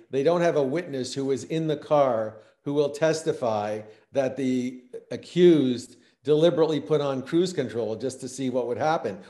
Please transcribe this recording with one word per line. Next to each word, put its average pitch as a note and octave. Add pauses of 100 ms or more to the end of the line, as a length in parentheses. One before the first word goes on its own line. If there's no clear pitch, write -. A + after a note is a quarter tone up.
(100)
they C3+
don't E3+
have E3
a D3
witness C#3
who C#3
was C3
in D#3+
the D3+
car B2+ (240)
who C#3+
will C#3+
testify A#2+ (320)
that C3
the B2+ (280)
accused C#3 (280)
deliberately D#3
put D3+
on C#3
cruise F3+
control A2
just B2+
to C3
see C3
what A#2+
would A#2+
happen, C3+ (120)